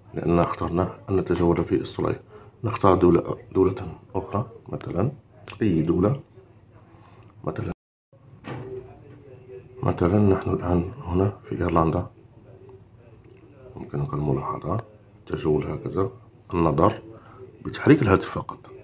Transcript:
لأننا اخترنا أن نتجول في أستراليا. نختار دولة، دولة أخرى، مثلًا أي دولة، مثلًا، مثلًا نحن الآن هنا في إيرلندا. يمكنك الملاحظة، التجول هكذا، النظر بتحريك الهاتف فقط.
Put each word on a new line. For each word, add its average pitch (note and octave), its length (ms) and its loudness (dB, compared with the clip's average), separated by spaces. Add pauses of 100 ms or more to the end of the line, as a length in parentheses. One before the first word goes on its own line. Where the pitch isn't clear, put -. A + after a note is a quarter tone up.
(140)
لأننا E2+ 280 2
اخترنا E2+ 560 -2 (120)
أن G2 60 0
نتجول F2 480 2
في - 180 0
أستراليا. - 380 -4 (440)
نختار G2+ 320 4
دولة، F2 420 4 (140)
دولة F#2 460 0 (180)
أخرى، G2 340 -4 (200)
مثلًا - 420 -4 (500)
أي G2+ 140 2
دولة، F2 460 2 (1200)
مثلًا، - 280 -6 (2000)
مثلًا F#2 360 2
نحن F#2+ 300 4
الآن F2 420 0 (120)
هنا F#2 380 0
في - 200 -8
إيرلندا. E2+ 460 2 (1700)
يمكنك C#2+ 380 -6
الملاحظة، C#2+ 640 -2 (420)
التجول D2+ 480 -2
هكذا، D#2 440 -4 (420)
النظر E2 480 2 (640)
بتحريك - 360 4
الهاتف G2 280 2
فقط. - 420 -12 (120)